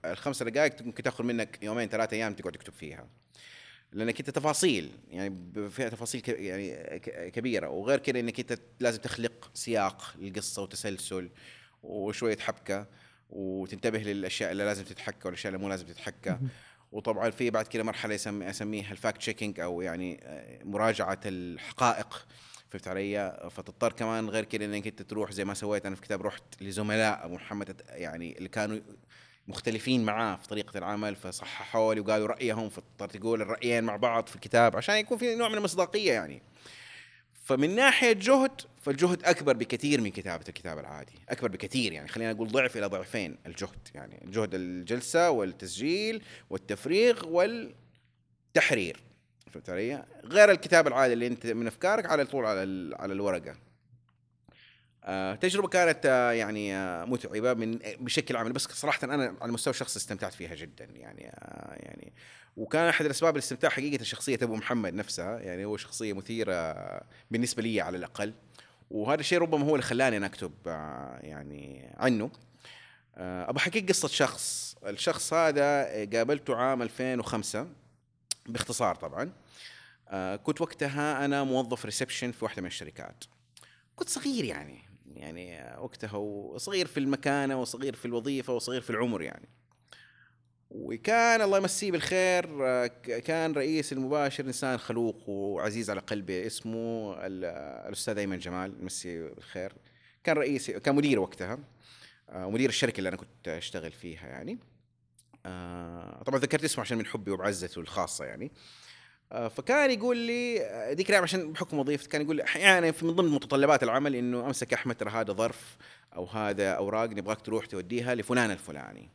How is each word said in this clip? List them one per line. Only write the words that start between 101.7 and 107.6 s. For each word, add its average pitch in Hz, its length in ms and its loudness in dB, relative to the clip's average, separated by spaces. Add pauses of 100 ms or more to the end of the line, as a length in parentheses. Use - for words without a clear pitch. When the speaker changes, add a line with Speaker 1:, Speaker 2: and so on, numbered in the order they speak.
Speaker 1:
آه، 92 200 -8
مدير 123 200 4
الشركة 117 280 2
اللي 95 120 0
أنا 92 80 -4
كنت - 300 -14
أشتغل 82 440 -6
فيها 80 360 -14
يعني. 82 300 -10 (880)
آه، 87 800 -10
طبعًا 135 160 2
ذكرت 143 240 2
اسمه 143 180 0
عشان 113 160 -2
من 113 80 -2
حبي 101 260 -6
وبعزته 92 480 -2